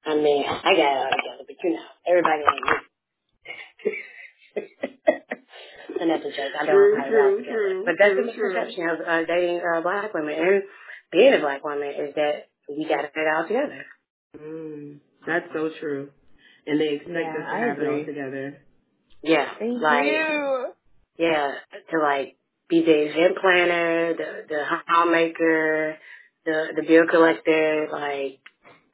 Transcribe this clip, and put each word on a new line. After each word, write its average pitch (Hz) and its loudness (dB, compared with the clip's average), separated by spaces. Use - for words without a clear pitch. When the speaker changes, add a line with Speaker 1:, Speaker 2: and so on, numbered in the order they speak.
Speaker 1:
I 156 -2
mean, 147 2
I - 0
got 151 4
it 135 0
all 131 -2
together, - -6
but, 135 -20
you 180 0
know, - -12
everybody 160 2
ain't - -2
me. - 0
<laughs> - -8
Another 151 -2
joke. 139 -8
I 302 -4
don't 311 4
Speaker 2:
True, 415 6
Speaker 1:
have 453 -4
it - 6
all 403 6
Speaker 2:
true, 403 2
Speaker 1:
together. - -6
Speaker 2:
true, 381 -2
Speaker 1:
But 175 0
that's 202 6
Speaker 2:
true, 208 0
Speaker 1:
the 233 -8
Speaker 2:
true. 208 -4
Speaker 1:
misconception 165 -6
of, 160 -4
uh, 165 0
dating, 175 0
uh, 170 -2
black 202 -4
women 151 -4
and 190 2
being 240 8
a 185 4
black 143 -4
woman 143 -6
is 143 -8
that 147 -2
we 151 -6
got 147 -2
it 147 -10
all 165 -2
together. 254 -4
Speaker 2:
Mm, 151 -14
that's 170 -4
so 160 -4
true. 143 -8
And 151 0
they 151 0
expect 170 -10
Speaker 3:
Yeah, 156 -4
Speaker 2:
us 151 -8
to 170 -6
Speaker 3:
I 196 -4
Speaker 2:
have 226 -2
Speaker 3:
agree. 151 -2
Speaker 2:
it 147 -2
all 151 -6
together. 139 -10
Speaker 1:
Yeah, 147 2
Speaker 3:
Thank 240 -4
Speaker 1:
like, 294 4
Speaker 3:
you. 294 -2
Speaker 1:
yeah, 156 0
to, 160 0
like, 139 0
be 165 4
the 160 6
event 165 2
planner, 170 2
the, - -10
the 151 -4
homemaker, 165 2
the, 156 -2
the 156 -2
bill 165 8
collector, 156 4
like, 143 -6